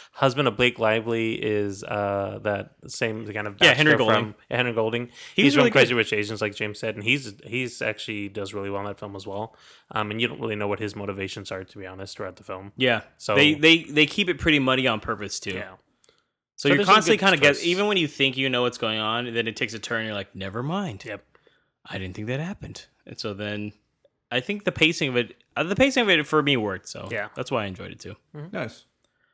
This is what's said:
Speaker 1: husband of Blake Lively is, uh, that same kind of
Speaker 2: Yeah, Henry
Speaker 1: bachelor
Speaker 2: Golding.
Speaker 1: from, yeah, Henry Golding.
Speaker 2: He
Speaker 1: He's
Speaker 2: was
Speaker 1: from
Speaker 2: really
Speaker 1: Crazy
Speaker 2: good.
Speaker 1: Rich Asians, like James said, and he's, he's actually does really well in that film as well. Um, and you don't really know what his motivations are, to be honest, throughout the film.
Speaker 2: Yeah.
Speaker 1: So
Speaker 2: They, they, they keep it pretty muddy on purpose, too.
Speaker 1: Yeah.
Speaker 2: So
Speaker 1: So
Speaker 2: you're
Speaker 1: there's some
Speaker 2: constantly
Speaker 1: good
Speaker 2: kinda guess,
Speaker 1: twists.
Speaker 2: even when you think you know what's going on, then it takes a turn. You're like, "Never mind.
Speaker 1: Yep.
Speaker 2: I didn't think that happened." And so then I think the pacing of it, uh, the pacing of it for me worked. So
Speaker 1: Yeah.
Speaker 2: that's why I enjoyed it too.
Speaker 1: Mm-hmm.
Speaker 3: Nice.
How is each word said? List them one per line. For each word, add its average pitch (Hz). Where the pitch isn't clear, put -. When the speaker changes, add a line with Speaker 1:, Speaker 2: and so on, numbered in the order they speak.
Speaker 1:
husband 135
of 107
Blake 123
Lively 113
is, 104
uh, 101
that 101
same 113
kind 104
of 101
Speaker 2:
Yeah, -
Henry 151
Speaker 1:
bachelor 123
Speaker 2:
Golding. 107
Speaker 1:
from, -
yeah, 120
Henry 123
Golding. 113
Speaker 2:
He 202
Speaker 1:
He's -
Speaker 2:
was 277
Speaker 1:
from 294
Speaker 2:
really 247
Speaker 1:
Crazy 127
Speaker 2:
good. 123
Speaker 1:
Rich 110
Asians, 104
like 104
James 104
said, 110
and 104
he's, 127
he's 123
actually 107
does 98
really 98
well 98
in 101
that 101
film 101
as 98
well. 104
Um, 107
and 107
you 120
don't -
really 113
know 104
what 101
his 101
motivations 98
are, 95
to -
be 98
honest, 95
throughout 92
the -
film. 98
Speaker 2:
Yeah. 120
Speaker 1:
So -
Speaker 2:
They, 151
they, 160
they 147
keep 196
it 160
pretty 156
muddy 131
on 110
purpose, 104
too. 98
Speaker 1:
Yeah. 92
Speaker 2:
So -
Speaker 1:
So 143
Speaker 2:
you're -
Speaker 1:
there's 208
some 190
Speaker 2:
constantly 214
Speaker 1:
good 196
Speaker 2:
kinda 190
guess, 143
Speaker 1:
twists. -
Speaker 2:
even 180
when 208
you 165
think 135
you 135
know 123
what's 123
going 110
on, 113
then 113
it 110
takes 113
a 110
turn. 113
You're 107
like, 101
"Never 95
mind. 160
Speaker 1:
Yep. 104
Speaker 2:
I -
didn't 92
think 107
that 131
happened." 156
And -
so 104
then 104
I 120
think 202
the -
pacing 160
of 123
it, 120
uh, 147
the 180
pacing 262
of 202
it 156
for 156
me 143
worked. 101
So -
Speaker 1:
Yeah. 107
Speaker 2:
that's -
why 117
I -
enjoyed 95
it -
too. -
Speaker 1:
Mm-hmm. 160
Speaker 3:
Nice. 127